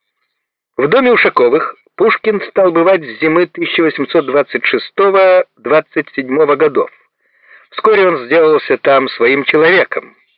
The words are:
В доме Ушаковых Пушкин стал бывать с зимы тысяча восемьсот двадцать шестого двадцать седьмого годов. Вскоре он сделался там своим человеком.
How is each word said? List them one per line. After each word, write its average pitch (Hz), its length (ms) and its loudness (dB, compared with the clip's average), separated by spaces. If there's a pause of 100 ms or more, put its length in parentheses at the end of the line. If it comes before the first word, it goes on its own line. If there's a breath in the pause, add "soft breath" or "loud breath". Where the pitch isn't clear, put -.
(760)
В 131 100 -2
доме 247 260 2
Ушаковых 139 640 0 (180)
Пушкин 214 540 -2
стал 185 240 0
бывать 170 280 2
с 117 200 -16
зимы 160 260 0
тысяча 170 340 -6
восемьсот 147 440 -2
двадцать 131 400 -2
шестого 190 800 0 (100)
двадцать 147 600 -2
седьмого 139 420 0
годов. 143 340 0 (800 soft breath)
Вскоре 202 340 2
он 151 200 -2
сделался 151 520 2
там 135 300 0
своим 131 380 -2
человеком. 160 680 0 (220)